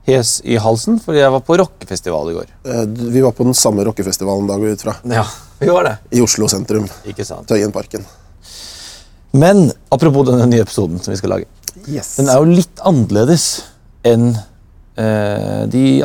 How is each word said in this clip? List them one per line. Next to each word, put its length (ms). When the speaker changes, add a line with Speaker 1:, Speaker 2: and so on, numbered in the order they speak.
Speaker 1:
hes 380
i 120
halsen, 440
fordi 180
jeg 140
var 80
på 180
rockefestival 720
i 80
går. 80
Speaker 2:
Eh, 220
du, 240
vi 120
var 100
på 120
den 100
samme 300
rockefestivalen 600
da, 100
går 120
jeg 100
ut 80
fra. 180
Speaker 1:
Ja, 200
vi 100
var 140
det. 140
Speaker 2:
I 80
Oslo 280
sentrum. 400
Speaker 1:
Ikke 180
sant? 240
Speaker 2:
Tøyenparken. 560
Speaker 1:
Men 340
apropos 380
denne 180
nye 160
episoden 400
som 120
vi 40
skal 160
lage. 140
Speaker 2:
Yes. 300
Speaker 1:
Den 100
er 80
jo 160
litt 320
annerledes 600
enn, 220
eh, 760
de 180